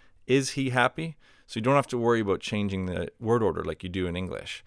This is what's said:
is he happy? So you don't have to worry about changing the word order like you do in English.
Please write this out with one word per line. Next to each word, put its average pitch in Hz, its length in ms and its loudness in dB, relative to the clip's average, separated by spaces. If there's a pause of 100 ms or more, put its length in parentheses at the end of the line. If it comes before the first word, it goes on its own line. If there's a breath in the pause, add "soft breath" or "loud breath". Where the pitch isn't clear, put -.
(260 soft breath)
is 131 240 2
he 135 200 -4
happy? 127 460 0 (300 soft breath)
So - 120 -8
you 110 40 -4
don't 131 140 4
have 135 120 4
to 123 100 -4
worry 117 220 4
about 98 200 2
changing 98 460 -2
the 87 240 -4 (100)
word 113 220 2
order 82 200 2
like 80 200 -6
you 92 60 -8
do 90 180 -2
in 87 100 -2
English. 87 500 -8